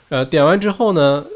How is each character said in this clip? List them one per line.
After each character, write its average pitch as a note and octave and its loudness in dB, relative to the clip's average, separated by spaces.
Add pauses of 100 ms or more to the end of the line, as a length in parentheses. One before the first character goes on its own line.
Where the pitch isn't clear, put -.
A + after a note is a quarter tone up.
呃， C3 -2
点 C#3+ 0
完 F3+ 2
之 G3+ -2
后 G#3 -2
呢， C#3+ 0 (100)